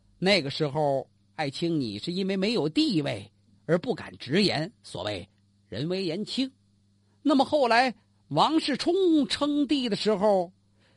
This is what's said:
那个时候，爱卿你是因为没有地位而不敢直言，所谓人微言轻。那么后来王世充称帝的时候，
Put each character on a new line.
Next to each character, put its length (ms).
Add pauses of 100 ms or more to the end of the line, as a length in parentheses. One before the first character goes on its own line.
(180)
那 240
个 80
时 180
候， 400 (280)
爱 120
卿 320
你 180
是 140
因 140
为 100
没 160
有 160
地 320
位 300 (340)
而 140
不 160
敢 240
直 240
言， 280 (120)
所 220
谓 220 (420)
人 200
微 160
言 180
轻。 300 (720)
那 120
么 120
后 200
来 280 (340)
王 320
世 160
充 500
称 400
帝 220
的 80
时 180
候， 380 (440)